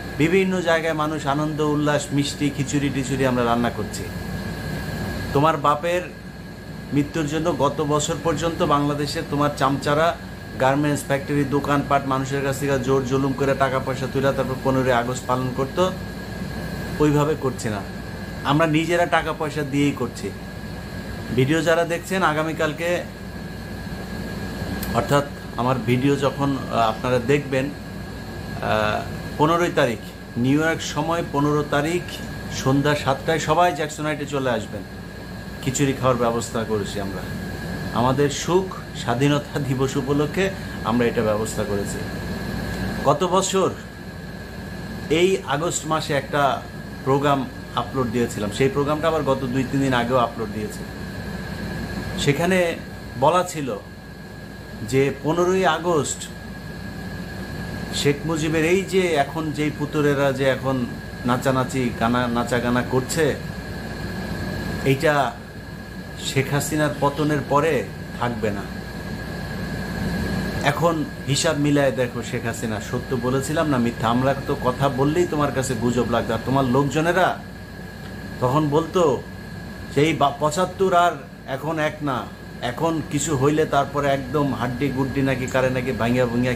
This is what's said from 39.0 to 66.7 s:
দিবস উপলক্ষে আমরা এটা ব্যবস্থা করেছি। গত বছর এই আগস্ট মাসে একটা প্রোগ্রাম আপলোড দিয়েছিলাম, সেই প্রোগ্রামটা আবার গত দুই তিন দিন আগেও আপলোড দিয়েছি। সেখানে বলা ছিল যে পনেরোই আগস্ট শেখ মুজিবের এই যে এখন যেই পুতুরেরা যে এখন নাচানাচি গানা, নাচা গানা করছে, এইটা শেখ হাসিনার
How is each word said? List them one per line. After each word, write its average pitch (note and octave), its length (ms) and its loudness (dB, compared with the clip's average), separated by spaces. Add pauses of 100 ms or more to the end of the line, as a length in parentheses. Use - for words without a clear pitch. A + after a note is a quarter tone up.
দিবস C3 360 0
উপলক্ষে D3 540 0 (340)
আমরা A#2+ 220 2
এটা - 160 2
ব্যবস্থা G#2+ 420 0
করেছি। G2 360 -2 (1080)
গত C#3+ 180 4
বছর F3+ 460 2 (1400)
এই F3+ 280 6 (100)
আগস্ট D3 400 -2
মাসে D#3 260 0
একটা C#3 480 2 (440)
প্রোগ্রাম C#3 400 4 (300)
আপলোড B2 360 0
দিয়েছিলাম, A2+ 460 0
সেই C3+ 120 4
প্রোগ্রামটা D3+ 380 0
আবার D#3+ 160 2
গত C3 180 2 (120)
দুই C3 180 2
তিন C#3 100 2
দিন C3+ 120 2
আগেও A#2+ 240 2
আপলোড A#2 360 0
দিয়েছি। G#2 280 -6 (1400)
সেখানে E3+ 560 2 (440)
বলা E3+ 240 6
ছিল C#3 340 -4 (1120)
যে C3+ 240 4 (100)
পনেরোই F3 420 4
আগস্ট D#3+ 560 2 (1700)
শেখ C#3+ 200 2 (100)
মুজিবের D#3+ 400 2
এই F#3 160 4
যে F#3 260 2
এখন D#3 440 0
যেই D3 280 0
পুতুরেরা C#3+ 520 2
যে C3 140 0
এখন C3 400 2 (400)
নাচানাচি B2+ 640 2 (100)
গানা, B2 280 2
নাচা A#2+ 320 0
গানা B2 220 2
করছে, B2+ 540 0 (1500)
এইটা C#3 460 4 (920)
শেখ C3+ 280 0
হাসিনার D3+ 460 0